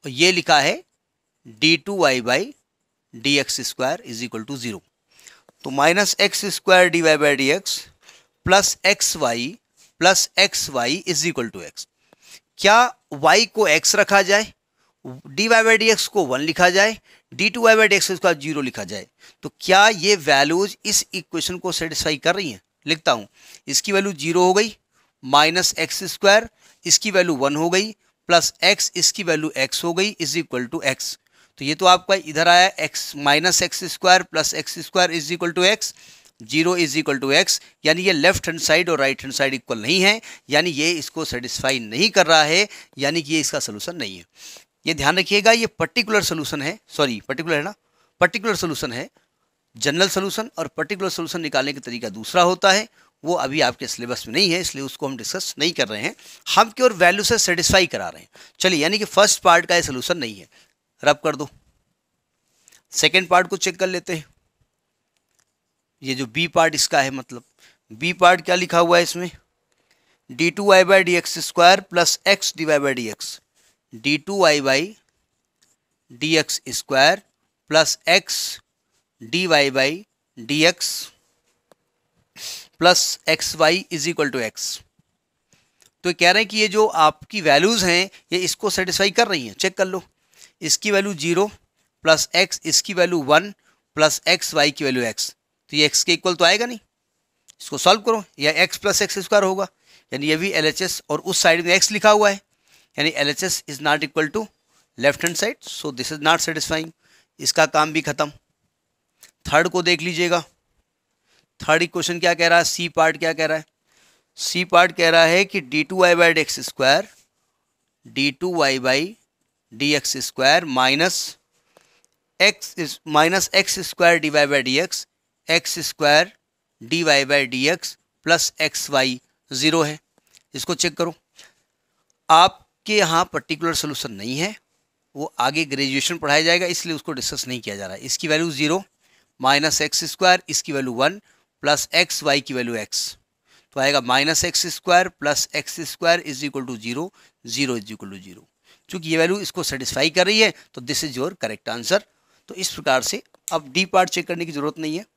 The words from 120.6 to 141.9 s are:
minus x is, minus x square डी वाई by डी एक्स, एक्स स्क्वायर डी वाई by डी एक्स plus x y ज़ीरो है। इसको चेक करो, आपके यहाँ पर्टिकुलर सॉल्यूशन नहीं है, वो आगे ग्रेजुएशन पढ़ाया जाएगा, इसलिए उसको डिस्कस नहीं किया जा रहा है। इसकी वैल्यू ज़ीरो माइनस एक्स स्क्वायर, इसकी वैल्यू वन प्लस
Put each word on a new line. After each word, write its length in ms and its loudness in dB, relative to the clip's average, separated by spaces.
minus 480 2
x 360 0
is, 320 -8
minus 480 2
x 300 0
square 340 2
डी 100 -2
वाई 180 2
by 160 0
डी 160 -2
एक्स, 260 -6
एक्स 400 -2
स्क्वायर 440 2
डी 220 -2
वाई 220 4
by 220 0
डी 220 -2
एक्स 280 -6
plus 260 0
x 280 -6
y 260 0
ज़ीरो 300 0
है। 180 -4
इसको 200 -6
चेक 220 -4
करो, 160 -4
आपके 680 2
यहाँ 260 2
पर्टिकुलर 420 -6
सॉल्यूशन 360 -6
नहीं 260 -8
है, 180 -6
वो 240 -10
आगे 260 0
ग्रेजुएशन 520 -4
पढ़ाया 260 2
जाएगा, 240 2
इसलिए 280 -6
उसको 180 -10
डिस्कस 340 -8
नहीं 140 -8
किया 140 -10
जा 120 -10
रहा 80 -12
है। 60 -18
इसकी 260 -6
वैल्यू 240 0
ज़ीरो 320 -2
माइनस 420 2
एक्स 240 -4
स्क्वायर, 440 2
इसकी 220 -4
वैल्यू 220 -4
वन 260 -2
प्लस 300 0